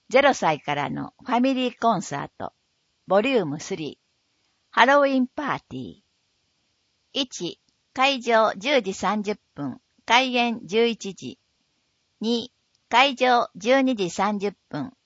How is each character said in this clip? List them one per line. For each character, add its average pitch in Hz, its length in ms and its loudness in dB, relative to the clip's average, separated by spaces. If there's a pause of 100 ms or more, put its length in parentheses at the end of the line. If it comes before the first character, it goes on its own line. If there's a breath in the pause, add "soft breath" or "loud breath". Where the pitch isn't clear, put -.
ゼ 262 140 4
ロ 180 120 6
歳 160 260 -2
か 147 140 -4
ら 143 160 -4
の 143 240 -8 (100)
フ - 100 -4
ァ 240 60 2
ミ 262 140 2
リ 254 160 -2
ー - 100 -20
コ 233 140 2
ン 175 80 -2
サ 143 200 -8
ー - 140 -10
ト。 - 160 -10 (540)
ボ 190 140 4
リ 269 140 0
ュ 220 80 4
ー 160 40 -2
ム 147 140 -6
ス - 160 -8
リ 151 260 -10
ー。 - 40 -20 (640)
ハ 220 140 4
ロ 277 240 4
ウ 277 40 0
ィ 262 80 2
ン 254 80 0
パ - 160 -10
ー 156 160 -4
テ - 160 -16
ィ 113 180 -12
ー。 - 80 -20 (1120)
一、 233 480 -8 (340)
会 262 260 2
場 226 360 2
十 247 260 0
時 190 120 -6
三 202 280 -2
十 202 140 -4 (180)
分。 135 260 -8 (240)
開 247 300 2
演 240 300 -2
十 220 240 2
一 196 260 -6
時。 127 240 -14 (800)
二、 233 320 -4 (360)
会 262 260 4
場 247 400 2
十 254 260 2
二 262 140 2
時 190 160 -2
三 202 300 -2
十 196 160 -6 (120)
分。 143 240 -8 (140)